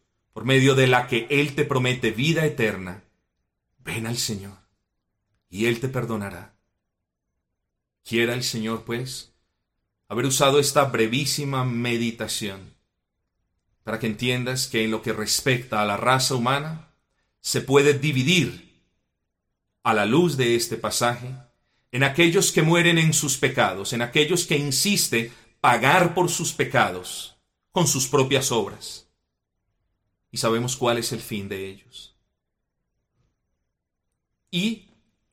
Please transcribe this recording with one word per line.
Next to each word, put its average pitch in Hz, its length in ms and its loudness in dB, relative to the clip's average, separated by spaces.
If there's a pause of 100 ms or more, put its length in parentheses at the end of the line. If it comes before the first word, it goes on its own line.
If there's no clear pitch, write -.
(340)
por 110 120 -12
medio 135 280 4
de 131 140 4
la 123 200 4
que 113 220 -2
Él 147 240 0
te 151 100 -2
promete 127 460 0
vida 151 340 0
eterna. 101 600 -4 (720)
Ven 110 300 -8
al 117 100 -4
Señor 98 400 -8 (880)
y 101 180 -4
Él 120 140 0
te 127 100 -4
perdonará. 107 640 -6 (1500)
Quiera 117 300 0
el 127 100 -6
Señor, 110 400 -6
pues, 123 520 -10 (720)
haber 113 180 -2
usado 139 340 4
esta 139 260 4
brevísima 131 800 -2
meditación 113 1080 -4 (1080)
para 110 160 -6
que 117 80 -4
entiendas 123 580 -2
que 110 200 0
en 110 60 -2
lo 110 120 -4
que 113 100 -4
respecta 107 720 -2
a - 20 2
la 101 120 -2
raza 131 360 2
humana, 143 640 -4 (460)
se - 200 -2
puede 139 380 4
dividir, 143 680 0 (1160)
a 113 100 2
la 104 120 2
luz 147 300 2
de 120 200 2
este 117 200 -2
pasaje, 123 580 -4 (600)
en 127 100 2
aquellos 170 480 2
que 175 100 4
mueren 165 360 4
en 160 160 4
sus 139 240 -2
pecados, 101 560 0
en 117 80 -4
aquellos 151 440 0
que 160 120 -2
insisten 139 760 0 (280)
pagar 139 520 4
por 180 160 2
sus 165 220 -4
pecados 104 840 -2 (340)
con 180 160 2
sus 131 220 -2
propias 131 420 2
obras. - 560 -4 (1200)
Y 120 100 -8
sabemos 120 360 0
cuál 120 220 0
es 117 160 -4
el 110 80 -8
fin 98 260 -8
de 98 220 -10
ellos. - 480 -20 (2250)
Y 208 380 -4 (440)